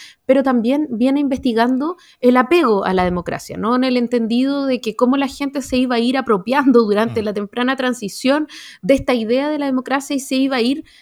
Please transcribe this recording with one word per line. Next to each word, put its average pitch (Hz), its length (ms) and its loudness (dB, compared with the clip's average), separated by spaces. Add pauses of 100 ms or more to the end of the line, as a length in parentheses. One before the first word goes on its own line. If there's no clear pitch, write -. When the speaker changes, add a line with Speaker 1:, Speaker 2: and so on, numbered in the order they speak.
(260)
Speaker 1:
pero 262 160 6
también 254 480 0
viene 254 300 0
investigando 262 760 0 (220)
el 247 180 4
apego 254 460 2
a 185 120 -2
la 185 80 2
democracia, 175 540 -4
¿no? 214 180 0
En 254 80 2
el 254 120 0
entendido 247 680 0
de 254 160 -2
que - 140 -6
cómo 254 220 2
la 277 100 0
gente 277 340 -6
se 254 160 -4
iba 247 180 2
a 233 40 2
ir 247 180 0
apropiando 247 640 2
durante 214 400 0
Speaker 2:
Mm. 208 40 -6
Speaker 1:
la 208 80 -4
temprana 240 420 -4
transición 254 720 -2 (340)
de 254 140 4
esta 269 180 -2
idea 247 360 0
de 302 100 -2
la 285 80 -4
democracia 269 480 -2
y 269 40 -2
se 262 160 -4
iba 269 220 0
a 233 40 0
ir, 285 220 -2 (180)